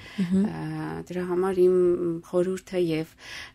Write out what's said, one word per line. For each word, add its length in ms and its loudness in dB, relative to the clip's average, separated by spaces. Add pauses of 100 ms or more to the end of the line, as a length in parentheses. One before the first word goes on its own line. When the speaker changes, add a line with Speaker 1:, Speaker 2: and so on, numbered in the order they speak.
(140)
Speaker 1:
Մհմ։ 300 2
Speaker 2:
Ը, 160 -4 (440)
դրա 220 -6
համար 360 0
իմ 160 6 (440)
խորհուրդը 600 -2
և, 340 -2 (400)